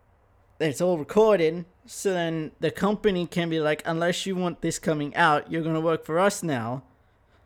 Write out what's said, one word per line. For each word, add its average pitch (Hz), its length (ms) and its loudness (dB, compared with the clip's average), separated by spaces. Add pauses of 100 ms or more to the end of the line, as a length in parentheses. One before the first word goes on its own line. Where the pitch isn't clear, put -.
(600)
it's 151 220 -2
all 180 160 2
recorded, 175 680 2 (200)
so - 280 -4
then 165 460 -2
the 156 120 0
company 202 540 0
can 170 240 -2
be 160 100 0
like, 151 260 0
"Unless 170 400 -2
you 190 100 -2
want 175 260 -4
this 165 180 -4
coming 151 360 -4
out, 156 360 2
you're 165 120 -2
gonna 160 180 -2
work 160 240 0
for 160 140 0
us 196 240 2
now." 127 400 -4 (640)